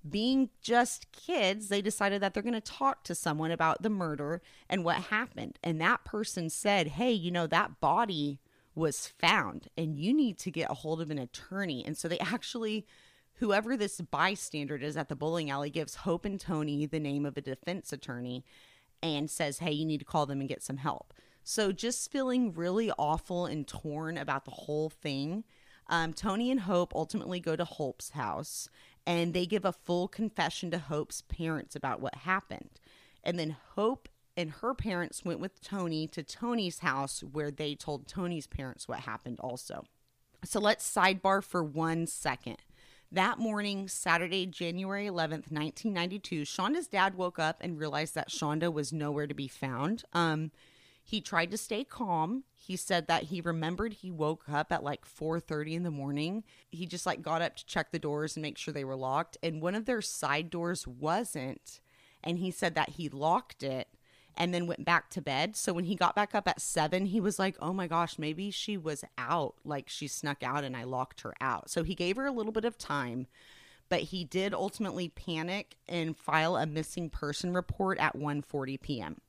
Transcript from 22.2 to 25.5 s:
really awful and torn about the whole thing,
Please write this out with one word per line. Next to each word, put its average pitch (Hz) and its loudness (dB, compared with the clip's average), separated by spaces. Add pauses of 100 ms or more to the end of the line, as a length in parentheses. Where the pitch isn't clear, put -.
really 180 2
awful 160 0
and 147 -2
torn 160 -4
about 139 -2
the 131 -12
whole 151 -2
thing, 151 -4 (440)